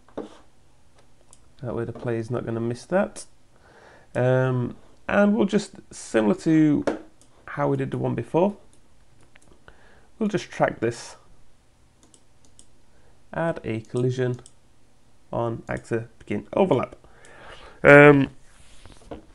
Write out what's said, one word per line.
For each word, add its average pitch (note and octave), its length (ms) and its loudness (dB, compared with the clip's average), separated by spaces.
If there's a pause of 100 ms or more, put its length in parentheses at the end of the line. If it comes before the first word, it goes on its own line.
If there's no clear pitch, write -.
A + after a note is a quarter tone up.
(1600)
That A#2+ 120 -8
way A#2 100 -6
the A#2 80 -10
player's A2+ 380 -8
not A#2+ 160 -6
gonna A2+ 120 -6
miss A#2+ 280 -6
that. - 400 -4 (880)
Um, B2+ 600 0 (300)
and G#3 300 2
we'll A3+ 100 2
just, G#3 280 -4 (180)
similar G#3+ 440 0
to D#3 480 2 (600)
how C#3+ 240 -6
we C#3 80 -2
did C3+ 140 -6
the B2+ 80 -6
one B2+ 160 -4
before, E3 420 -2 (1600)
we'll G#3+ 100 -2
just - 220 -6
track - 300 -2
this. - 360 -6 (2250)
Add E3 300 -6
a A2 200 -6
collision B2+ 580 -4 (920)
on A#2 360 -6
actor A#2+ 400 -6 (100)
begin G#2 360 -8
overlap. C#3+ 420 0 (880)
Um, C#3+ 460 10 (1040)